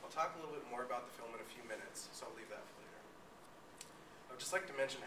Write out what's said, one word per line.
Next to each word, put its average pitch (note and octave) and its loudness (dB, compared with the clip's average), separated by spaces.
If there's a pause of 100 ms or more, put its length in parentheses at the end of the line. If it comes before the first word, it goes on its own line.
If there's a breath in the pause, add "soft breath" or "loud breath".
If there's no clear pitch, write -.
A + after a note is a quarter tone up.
I'll - -4
talk E3 8
a E3 -2
little D3 0
bit C#3+ -2
more B2 2
about A#2+ 2
the A#2 -8
film A#2 -4
in A2 -2
a A2 -4
few A#2+ -8
minutes, - -2
so - -4
I'll A2 -4
leave A2 -4
that - -2
for - -12
later. - -10 (1300)
I - -4
would - -2
just - 4
like F#3 6
to C#3+ -2
mention C3+ 6